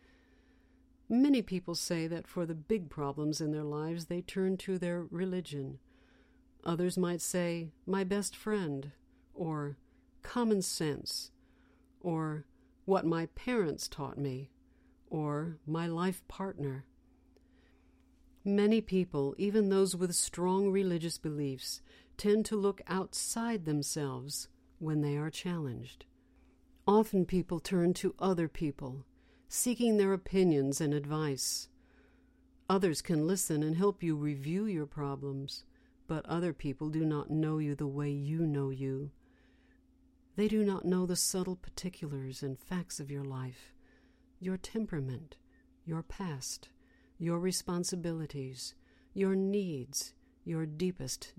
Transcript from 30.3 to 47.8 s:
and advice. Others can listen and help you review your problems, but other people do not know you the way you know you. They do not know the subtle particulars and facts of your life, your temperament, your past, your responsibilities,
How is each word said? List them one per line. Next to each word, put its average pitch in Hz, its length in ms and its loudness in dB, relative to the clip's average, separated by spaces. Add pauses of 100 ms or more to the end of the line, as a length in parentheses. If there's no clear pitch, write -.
and 147 140 2
advice. 147 760 -2 (960)
Others 185 360 4
can 156 240 2
listen 165 360 2
and 156 140 2
help 196 260 2
you 160 140 2
review 147 480 -2
your 170 220 -2
problems, 139 800 -6 (420)
but 160 180 -4
other 170 300 0
people 151 340 -4
do 156 160 0
not 151 260 0
know 156 280 2
you 147 160 0
the 147 120 -2
way 143 240 -2
you 147 360 0
know 139 240 0
you. 135 400 -4 (1300)
They 208 120 4
do 214 160 4
not 196 220 0
know 180 180 4
the 180 100 0
subtle 185 420 0
particulars 143 840 -8
and 135 160 -4
facts 180 420 -6
of 139 100 -10
your 143 140 -4
life, 127 500 -8 (640)
your 185 180 -4
temperament, 156 800 -6 (480)
your 165 180 -4
past, - 680 -8 (520)
your 170 160 0
responsibilities, 165 1400 -4 (380)